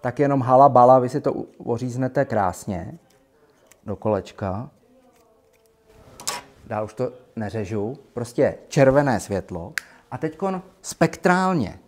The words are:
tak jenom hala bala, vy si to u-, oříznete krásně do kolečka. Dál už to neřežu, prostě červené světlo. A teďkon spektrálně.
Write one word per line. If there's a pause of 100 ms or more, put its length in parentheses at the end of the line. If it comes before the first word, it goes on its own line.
tak
jenom
hala
bala,
vy
si
to
u-, (100)
oříznete
krásně (880)
do
kolečka. (2000)
Dál
už
to (240)
neřežu, (140)
prostě (140)
červené
světlo. (380)
A
teďkon (200)
spektrálně.